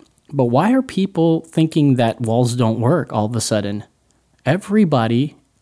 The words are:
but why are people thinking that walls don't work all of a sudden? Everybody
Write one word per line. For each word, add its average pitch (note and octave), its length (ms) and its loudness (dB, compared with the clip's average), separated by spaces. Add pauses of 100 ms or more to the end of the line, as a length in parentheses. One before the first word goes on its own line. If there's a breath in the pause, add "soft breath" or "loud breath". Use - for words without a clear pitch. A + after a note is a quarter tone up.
(320)
but C#3 140 0
why C#3 260 2
are C4 100 2
people E3+ 600 -2
thinking D#3 540 0
that A#2+ 260 0
walls A#2 340 0
don't A2+ 240 0
work B2+ 320 0
all G#2+ 140 -2
of A#2 100 -6
a A2+ 60 -2
sudden? G#2 420 -4 (640)
Everybody D3 920 0 (260)